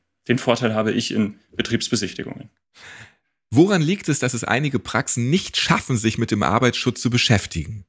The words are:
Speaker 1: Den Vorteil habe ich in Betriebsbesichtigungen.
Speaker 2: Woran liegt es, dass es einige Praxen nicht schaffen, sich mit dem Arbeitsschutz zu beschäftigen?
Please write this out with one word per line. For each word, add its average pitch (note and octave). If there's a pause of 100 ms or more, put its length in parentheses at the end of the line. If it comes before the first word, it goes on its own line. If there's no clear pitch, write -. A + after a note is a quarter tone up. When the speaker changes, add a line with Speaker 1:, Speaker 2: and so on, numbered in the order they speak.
(280)
Speaker 1:
Den A#2+
Vorteil A#2
habe G#2+
ich -
in G#2 (180)
Betriebsbesichtigungen. - (1000)
Speaker 2:
Woran F3+
liegt E3
es, D3
dass B2
es A2+
einige C3
Praxen -
nicht -
schaffen, -
sich A2
mit A2+
dem G#2
Arbeitsschutz A#2+
zu -
beschäftigen? G#2+